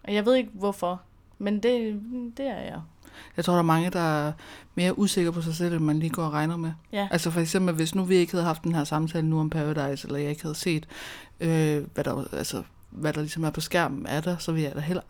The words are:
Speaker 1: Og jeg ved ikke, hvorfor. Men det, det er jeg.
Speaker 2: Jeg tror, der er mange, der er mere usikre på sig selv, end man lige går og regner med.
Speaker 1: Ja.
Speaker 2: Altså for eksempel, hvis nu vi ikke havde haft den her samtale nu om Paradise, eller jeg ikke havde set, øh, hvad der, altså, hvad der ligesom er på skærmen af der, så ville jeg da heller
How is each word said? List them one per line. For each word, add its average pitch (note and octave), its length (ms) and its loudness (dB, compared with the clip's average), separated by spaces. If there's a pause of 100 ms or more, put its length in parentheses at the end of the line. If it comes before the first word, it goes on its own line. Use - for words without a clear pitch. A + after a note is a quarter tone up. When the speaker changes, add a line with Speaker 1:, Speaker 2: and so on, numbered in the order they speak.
Speaker 1:
Og G3+ 100 -2
jeg G#3 120 2
ved B3+ 80 6
ikke, B3+ 200 2
hvorfor. F#3 460 -2 (380)
Men G3+ 240 0
det, A3+ 380 0 (360)
det C#4 100 -4
er A3 140 -4
jeg. - 200 -8 (560)
Speaker 2:
Jeg E3+ 80 -2
tror, F3+ 80 2
der F3 60 6
er E3+ 40 6
mange, E3 280 4
der D#3 360 0
er D3+ 60 -2 (420)
mere F3+ 240 2
usikre F#3+ 340 2
på E3+ 100 -2
sig D#3+ 120 -2
selv, E3+ 220 0
end D#3+ 80 2
man D3+ 140 4
lige D#3+ 120 0
går E3+ 140 -2
og D#3 80 -2
regner D#3 240 0
med. E3 160 -4 (200)
Speaker 1:
Ja. G3+ 180 -2
Speaker 2:
Altså F3 200 0
for E3+ 100 0
eksempel, F3 340 2
hvis D#3+ 200 0
nu F#3+ 100 2
vi F#3 120 4
ikke F3 160 4
havde F3 120 2
haft D#3+ 200 -2
den E3 100 2
her D3+ 100 2
samtale D#3+ 420 0
nu D#3 140 4
om D#3 100 2
Paradise, D3 580 -2
eller C#3+ 100 -4
jeg D3 120 -2
ikke D3+ 120 -6
havde D3+ 120 -4
set, D#3 340 -2 (520)
øh, D#3 440 2 (100)
hvad - 100 0
der, C#3 280 -2
altså, - 300 -4 (280)
hvad D3+ 220 -2
der D3+ 80 -4
ligesom D3+ 240 -4
er D3+ 60 0
på D#3 100 -6
skærmen D#3 460 0
af D3+ 160 -2
der, F3 140 -2
så E3 160 -4
ville D#3+ 160 2
jeg C#3 60 -8
da - 60 -6
heller E3+ 300 -2